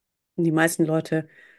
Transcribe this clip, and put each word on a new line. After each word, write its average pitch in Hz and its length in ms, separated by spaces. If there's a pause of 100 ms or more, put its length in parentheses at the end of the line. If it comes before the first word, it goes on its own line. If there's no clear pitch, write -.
(360)
Und 170 80
die 165 80
meisten 165 320
Leute 160 440 (300)